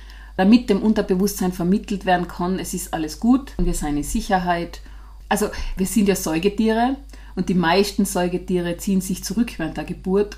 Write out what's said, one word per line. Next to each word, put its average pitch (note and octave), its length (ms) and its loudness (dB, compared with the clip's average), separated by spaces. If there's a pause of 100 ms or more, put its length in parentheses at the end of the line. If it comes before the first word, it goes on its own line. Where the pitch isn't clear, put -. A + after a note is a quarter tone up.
(380)
damit G#3+ 320 6
dem - 140 2
Unterbewusstsein G3 680 2
vermittelt F#3 520 0
werden F3+ 220 2
kann, F#3 320 -2
es F3+ 160 -8
ist - 180 -8
alles D#3 260 -6
gut B3+ 380 2
und - 80 2
wir - 80 2
sind D3 240 -2
in D3 60 -2
Sicherheit. F3 800 -2 (480)
Also G#3 200 0 (280)
wir F#3+ 100 0
sind G3+ 200 2
ja F#3+ 80 4
Säugetiere A3 800 2 (380)
und F#3 140 -2
die F#3+ 60 2
meisten F#3 500 2
Säugetiere F3+ 720 -2
ziehen F#3+ 240 0
sich F#3 220 -4
zurück A3+ 340 -2
während D#3+ 200 -4
der D3+ 80 -6
Geburt F#3+ 520 -2